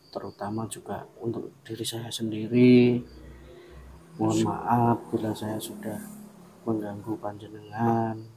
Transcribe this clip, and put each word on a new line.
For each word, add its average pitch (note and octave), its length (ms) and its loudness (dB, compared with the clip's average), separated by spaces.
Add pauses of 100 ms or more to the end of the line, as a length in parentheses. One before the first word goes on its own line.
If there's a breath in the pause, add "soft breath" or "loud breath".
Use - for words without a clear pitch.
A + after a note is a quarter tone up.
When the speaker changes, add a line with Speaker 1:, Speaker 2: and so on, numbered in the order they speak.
Speaker 1:
terutama G2+ 600 -8
juga - 360 -10 (160)
untuk - 320 -6 (120)
diri A2+ 200 -10
saya A2+ 280 -8
sendiri. B2 880 6 (1160 loud breath)
Mohon A2 240 2
Speaker 2:
Su- A2 80 2
Speaker 1:
maaf A#2 500 2 (140)
bila G#2+ 240 0
saya G#2+ 200 -6
sudah G#2 440 -10 (640)
mengganggu G#2 520 -4
panjenengan. G#2+ 1000 -2 (200)